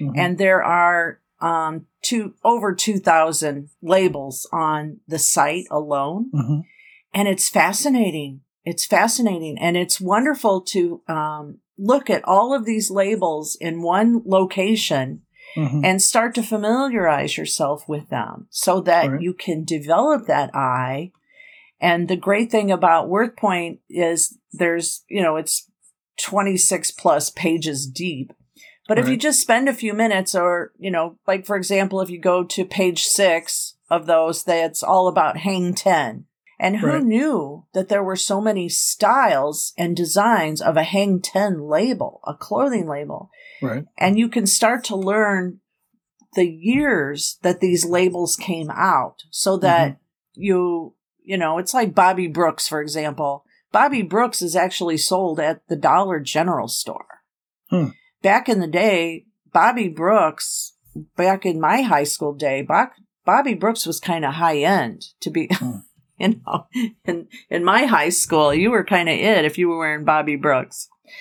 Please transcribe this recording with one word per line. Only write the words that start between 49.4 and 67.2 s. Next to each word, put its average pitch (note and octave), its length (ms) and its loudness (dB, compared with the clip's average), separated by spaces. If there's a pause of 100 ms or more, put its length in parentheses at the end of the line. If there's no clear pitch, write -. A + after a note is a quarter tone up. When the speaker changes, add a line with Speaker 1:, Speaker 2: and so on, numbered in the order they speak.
Speaker 2:
that E3+ 340 2
Speaker 1:
Mm-hmm. - 500 -20
Speaker 2:
you, F3+ 540 -2 (280)
you F#3+ 140 -6
know, E3 200 0
it's F#3 160 -4
like A3+ 220 0
Bobby F3+ 320 4
Brooks, D#3+ 400 0
for D3+ 140 -4
example. D3 640 -4 (280)
Bobby B3+ 300 2
Brooks A3 400 -2
is E3+ 140 -4
actually F3 420 0
sold F3 420 0
at D#3 280 -4
the E3 80 -2
Dollar D#3+ 440 2
General D3+ 480 -2
store. - 540 -10 (480)
Speaker 1:
Hmm. E3 200 0 (340)
Speaker 2:
Back A3+ 260 4
in G#3 100 2
the F3 80 -2
day, E3+ 580 0 (280)
Bobby A3 360 4
Brooks, D#3+ 840 0 (420)
back F#3+ 300 0
in E3 140 0
my F3 220 2
high E3 240 2
school D3 280 -4
day, C#3 280 -2
Bob-, E3 280 0 (360)
Bobby B3 280 2
Brooks G3 320 -2
was - 140 -6
kinda D#3+ 320 -2
high D#3+ 280 0
end D3 460 0 (160)
to - 80 -6
be, D#3 180 -2
<laughs> - 60 -2
Speaker 1:
Hmm. A#2+ 260 -4 (380)
Speaker 2:
you G3 280 0
know, - 220 -6 (380)
in, E3+ 220 -6 (220)